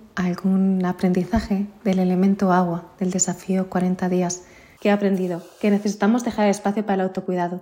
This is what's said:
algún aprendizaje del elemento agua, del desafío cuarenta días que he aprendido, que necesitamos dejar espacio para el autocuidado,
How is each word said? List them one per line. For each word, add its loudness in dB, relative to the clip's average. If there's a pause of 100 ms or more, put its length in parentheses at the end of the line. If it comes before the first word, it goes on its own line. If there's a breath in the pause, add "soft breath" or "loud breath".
(160)
algún 0
aprendizaje 0 (160)
del 2
elemento 2
agua, 0
del -2
desafío -2
cuarenta 0
días -2 (340 loud breath)
que -2
he 4
aprendido, 0 (160)
que 2
necesitamos 0
dejar 0
espacio 0
para 0
el 0
autocuidado, -4